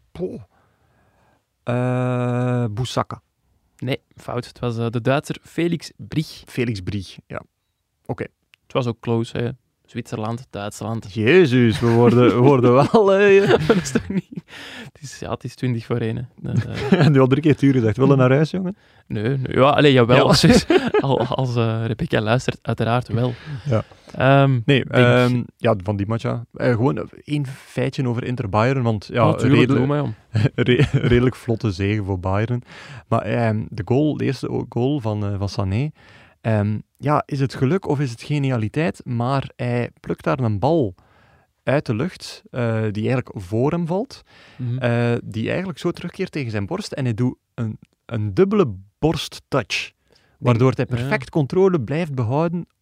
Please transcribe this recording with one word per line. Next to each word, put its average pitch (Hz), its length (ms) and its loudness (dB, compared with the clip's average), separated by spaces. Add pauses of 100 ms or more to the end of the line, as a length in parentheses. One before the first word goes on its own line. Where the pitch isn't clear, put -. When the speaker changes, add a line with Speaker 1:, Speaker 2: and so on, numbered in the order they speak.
(120)
Speaker 1:
poh. 180 300 -10 (1200)
Eh, 123 1080 -2
Boussaka. 120 500 -6 (560)
Speaker 2:
Nee, 127 240 -6 (140)
fout. 123 300 -8
Het - 140 -20
was, 120 180 -4
eh, 117 120 -4
de 117 120 -4
Duitser 135 400 -2
Felix 165 560 -6
Brig. - 480 -8
Speaker 1:
Felix 117 360 -4
Brig, 92 360 -8 (100)
ja. - 140 -14 (640)
Oké. - 180 -8 (400)
Speaker 2:
Het - 100 -20
was 135 140 -2
ook 117 120 -6
close, 117 380 -4
hè. 120 120 -4 (360)
Zwitserland, 117 640 -10
Duitsland. 107 640 -10
Speaker 1:
Jezus, 120 640 4
we 117 120 2
worden, 120 360 6
we 113 140 4
worden 123 320 6
wel, 196 400 6
eh, 196 340 6
Speaker 2:
<laughs> 156 200 2
Maar - 0 -
dat 226 100 6
is 143 140 -4
toch - 180 -2
niet, 190 340 -6 (500)
het - 80 -20
is, - 180 -16
ja, - 120 -8
het - 120 -8
is 123 120 -12
twintig 120 300 -4
voor 120 120 -4
één, 113 180 -4
hè. 120 60 -8 (200)
Dat, - 240 -4
eh, 202 260 -4
Speaker 1:
<laughs> 175 140 6
En 156 60 6
nu 139 80 6
al 131 80 6
drie 131 140 2
keer 151 100 4
het - 100 2
uur 139 120 6
gezegd. 110 240 2
"Wil 131 120 4
je 139 60 6
naar 127 160 6
huis, 147 200 2
jongen?" 185 240 -6 (320)
Speaker 2:
Nee, 107 160 -6 (140)
nee, 127 180 -6
ja, 123 140 4
allee, 143 240 4
jawel, 123 240 6
Speaker 1:
Ja. - 40 6
Speaker 2:
als, 185 220 4
<laughs> 269 580 4
als, 127 280 0
als, 123 260 -4
eh, 113 300 0
Rebecca 117 360 -2
luistert, 117 400 -2
uiteraard 120 460 -2
wel. 120 260 -2 (320)
Speaker 1:
Ja. 113 180 0 (280)
Speaker 2:
Ehm, 135 540 4
Speaker 1:
Nee, 139 200 4
Speaker 2:
denk 123 200 4
Speaker 1:
ehm, 123 380 2 (140)
ja, 113 260 0
van 104 120 -4
die 98 120 -4
match, 113 160 -4
ja. 120 300 -6
Eh, 127 180 -2
gewoon 120 380 0 (140)
één 147 220 -4
feitje 131 600 -6
over 117 160 -2
Inter 117 260 -6
Bayern, 120 340 2
want 110 300 -2
ja, 117 120 4
Speaker 2:
Natuurlijk, 113 340 4
Speaker 1:
redelijk, 120 200 2
Speaker 2:
doe 131 80 0
maar, 143 100 -2
jong. 135 160 -4 (420)
Speaker 1:
<laughs> 123 120 -2
re-, 123 200 4 (200)
redelijk 120 280 4
vlotte 113 360 -4
zege 98 320 -2
voor 95 160 -4
Bayern. 104 420 -2 (460)
Maar, 117 140 0
ehm, 113 480 -2
de 104 160 -10
goal, 139 320 0
de 117 80 -4
eerste 131 240 -4
o-, 123 200 -6
goal 135 300 -2
van, 107 260 -4
eh, 101 120 -6
van 98 120 -4
Sané, 104 400 -2 (520)
ehm, 107 360 0 (200)
ja, 139 280 0
is 143 140 -6
het 135 140 -2
geluk 147 340 -2
of 139 120 -2
is 143 120 -4
het 117 100 -14
genialiteit? 139 840 -4
Maar 123 500 -4
hij 123 340 -4 (100)
plukt - 240 -8
daar 151 160 -2
een 107 200 -2
bal 131 360 0 (680)
uit 139 220 -2
de 113 100 -2
lucht, - 560 -8
eh, 113 300 -4 (100)
die 107 180 -4
eigenlijk 127 240 -2
voor 110 380 -2
hem 170 160 -4
valt, 190 340 -6 (340)
Speaker 2:
Mhm. 123 220 -6
Speaker 1:
eh, 120 360 0 (100)
die 110 260 -8
eigenlijk 175 300 -6
zo 175 120 -4
terugkeert 175 400 -10
tegen 131 200 -6
zijn 104 140 -4
borst 185 260 -8
en 143 120 -6
hij 120 100 0
doet 120 220 -2 (180)
een, 113 260 -6 (260)
een 107 280 -4
dubbele 185 420 0 (240)
borsttouch, - 920 -4 (480)
waardoor 123 360 2
hij 131 140 -2
Speaker 2:
Ja. 123 60 -6
Speaker 1:
perfect 131 340 -4
controle 175 520 0
blijft 147 320 -6
behouden 147 520 -4 (160)